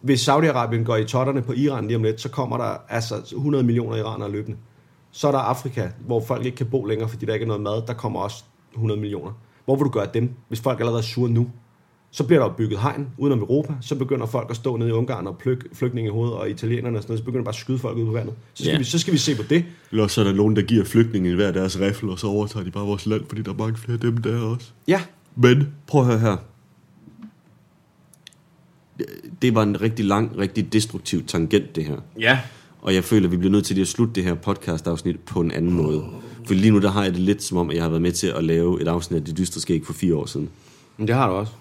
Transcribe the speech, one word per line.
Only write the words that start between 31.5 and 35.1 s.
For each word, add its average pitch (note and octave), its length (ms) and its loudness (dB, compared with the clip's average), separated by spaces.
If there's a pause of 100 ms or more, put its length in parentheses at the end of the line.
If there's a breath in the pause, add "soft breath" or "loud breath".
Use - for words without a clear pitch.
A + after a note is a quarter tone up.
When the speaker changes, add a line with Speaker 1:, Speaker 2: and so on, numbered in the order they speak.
Speaker 2:
det D#2+ 100 -2
her. D2 100 -4 (240)
Speaker 1:
Ja. B2 200 4 (420 loud breath)
Speaker 2:
Og - 120 2
jeg F#2 100 4
føler, G2 260 4
vi F2+ 80 2
bliver F#2+ 140 4
nødt G2+ 140 4
til G2 100 -2
lige F#2+ 60 2
at F2+ 60 2
slutte A2+ 260 0
det F#2+ 100 0
her F2+ 100 0
podcast-afsnit E2+ 840 -4